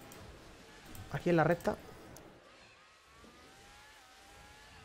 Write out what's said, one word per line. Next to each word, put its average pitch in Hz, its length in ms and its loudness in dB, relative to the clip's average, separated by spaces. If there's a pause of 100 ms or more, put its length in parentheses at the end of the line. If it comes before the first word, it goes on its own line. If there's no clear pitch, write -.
(1120)
Aquí 160 180 0
en 175 60 8
la 160 80 8
recta. 175 320 4 (3000)